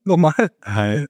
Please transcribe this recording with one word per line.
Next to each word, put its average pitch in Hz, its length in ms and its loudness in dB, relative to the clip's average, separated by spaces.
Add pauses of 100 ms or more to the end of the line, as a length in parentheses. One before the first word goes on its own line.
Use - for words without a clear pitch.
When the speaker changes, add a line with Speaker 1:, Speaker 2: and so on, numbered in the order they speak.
Speaker 1:
nochmal. 175 460 2 (120)
Speaker 2:
Hi. 104 460 -2